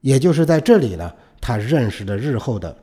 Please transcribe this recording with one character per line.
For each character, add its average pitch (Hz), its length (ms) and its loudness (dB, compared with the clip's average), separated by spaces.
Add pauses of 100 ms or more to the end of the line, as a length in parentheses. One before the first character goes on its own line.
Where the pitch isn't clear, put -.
也 135 180 2
就 170 140 2
是 160 120 4
在 160 160 2
这 233 180 4
里 110 180 -2
呢， 85 160 -10 (280)
他 120 160 -4
认 117 320 0
识 98 160 -8
的 101 140 -6
日 131 180 -4
后 110 220 -4
的 85 240 -12